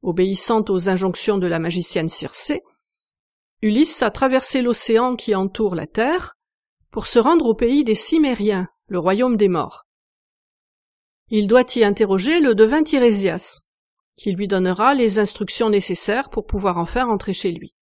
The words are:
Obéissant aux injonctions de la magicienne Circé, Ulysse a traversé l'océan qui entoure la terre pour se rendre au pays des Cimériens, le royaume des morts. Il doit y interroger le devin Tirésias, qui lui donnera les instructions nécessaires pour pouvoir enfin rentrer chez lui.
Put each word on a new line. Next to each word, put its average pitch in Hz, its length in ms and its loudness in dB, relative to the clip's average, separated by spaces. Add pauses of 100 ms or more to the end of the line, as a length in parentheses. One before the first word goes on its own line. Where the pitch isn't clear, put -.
Obéissant 190 640 0
aux 185 220 -2
injonctions 190 480 -2
de 185 100 -2
la 170 120 -2
magicienne 165 500 -4
Circé, - 520 -2 (1000)
Ulysse 220 400 0
a 233 80 0
traversé 262 520 0
l'océan 240 540 0
qui 214 200 -4
entoure 190 400 -2
la 156 120 -8
terre 294 460 -4 (560)
pour - 160 -8
se - 140 4
rendre 302 260 4
au 226 80 2
pays 247 300 2
des 220 120 2
Cimériens, 214 720 0 (200)
le 185 120 -4
royaume 214 380 2
des 202 100 4
morts. 170 360 -4 (1500)
Il 214 180 0
doit 247 280 4
y 233 80 4
interroger 202 580 2
le 254 140 4
devin 220 280 4
Tirésias, 208 840 0 (520)
qui 202 160 -4
lui 196 140 -6
donnera 185 460 0
les 220 260 2
instructions 214 500 -2
nécessaires 202 600 -2
pour - 160 -6
pouvoir 190 320 -2
enfin 170 280 -2
rentrer 208 280 -2
chez 180 180 -4
lui. 165 300 -14